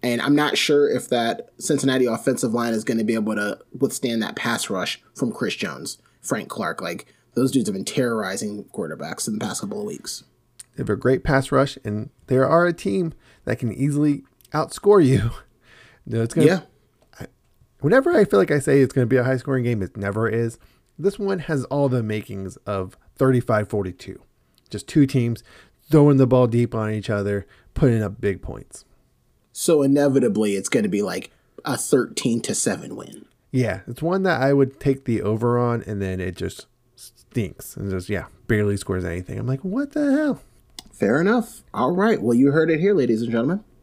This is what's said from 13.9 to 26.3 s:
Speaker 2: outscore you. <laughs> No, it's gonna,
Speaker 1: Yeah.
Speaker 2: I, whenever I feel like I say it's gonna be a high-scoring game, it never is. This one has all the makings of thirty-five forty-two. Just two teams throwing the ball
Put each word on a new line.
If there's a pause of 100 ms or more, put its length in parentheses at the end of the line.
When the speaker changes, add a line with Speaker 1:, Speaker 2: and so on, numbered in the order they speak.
Speaker 2:
outscore
you.
<laughs> (640)
No,
it's
gonna,
Speaker 1:
Yeah. (580)
Speaker 2:
I, (520)
whenever
I
feel
like
I
say
it's
gonna
be
a
high-scoring
game,
it
never
is. (400)
This
one
has
all
the
makings
of (180)
thirty-five
forty-two. (480)
Just
two
teams (480)
throwing
the
ball